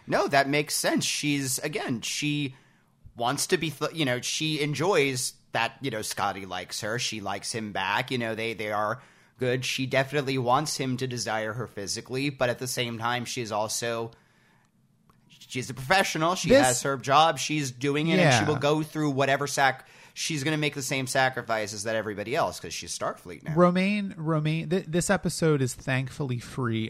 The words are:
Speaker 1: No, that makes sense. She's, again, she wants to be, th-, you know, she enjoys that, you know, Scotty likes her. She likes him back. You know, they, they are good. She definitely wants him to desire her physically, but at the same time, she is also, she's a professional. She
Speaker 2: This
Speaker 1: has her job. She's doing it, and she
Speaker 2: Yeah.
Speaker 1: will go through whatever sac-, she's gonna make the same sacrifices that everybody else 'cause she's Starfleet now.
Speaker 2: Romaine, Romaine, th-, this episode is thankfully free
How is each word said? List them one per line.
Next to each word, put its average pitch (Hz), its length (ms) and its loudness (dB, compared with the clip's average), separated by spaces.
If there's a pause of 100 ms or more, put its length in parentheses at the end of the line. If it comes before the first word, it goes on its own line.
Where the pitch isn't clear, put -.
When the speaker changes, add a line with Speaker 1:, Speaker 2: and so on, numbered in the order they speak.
Speaker 1:
No, 285 220 2
that 139 200 4
makes 147 240 2
sense. 190 320 2
She's, 139 540 0
again, 156 420 -2
she 147 540 -2 (600)
wants 123 320 0
to 185 100 2
be, 156 140 -2
th-, 143 220 -4
you 147 120 0
know, 123 160 0
she 156 400 -2
enjoys 143 720 2 (180)
that, 113 300 0
you 135 100 -4
know, 107 100 -4
Scotty 98 460 -4
likes 90 340 -8
her. 110 160 -4
She 117 240 -4
likes 101 300 -6
him 110 200 -6
back. 98 380 0
You 131 80 -2
know, 113 160 -2
they, 113 200 -2
they 107 180 -6
are 107 300 0 (360)
good. 127 260 0
She 131 220 -2
definitely 135 540 0
wants 131 380 2
him 131 200 -2
to 131 100 -4
desire 110 460 -4
her 110 140 -6
physically, 117 640 -4
but 131 180 -4
at 117 80 -2
the 127 100 -6
same 120 300 -4
time, 120 280 -2
she - 160 -6
is 107 100 -6
also, 117 600 -4 (1160)
she's - 400 -8
a 131 40 -8
professional. 170 640 2
She 175 140 0
Speaker 2:
This 269 160 8
Speaker 1:
has 127 180 4
her 139 140 0
job. 143 420 4
She's 147 320 -2
doing 143 360 0
it, 175 120 4
and 156 140 8
she 113 80 6
Speaker 2:
Yeah. 101 60 2
Speaker 1:
will - 100 4
go 151 260 2
through 151 280 0
whatever 135 360 2
sac-, 135 400 2 (260)
she's 147 300 -4
gonna 156 140 2
make 147 180 0
the 143 60 -6
same 131 260 -2
sacrifices 113 760 0
that 110 120 0
everybody 104 400 -2
else 107 240 0
'cause 85 140 -10
she's - 240 -8
Starfleet - 460 -8
now. 151 120 -4
Speaker 2:
Romaine, 185 640 2
Romaine, 156 520 0
th-, 180 180 0
this 160 220 0
episode 165 520 2
is 127 120 0
thankfully 131 640 -4
free 113 500 -2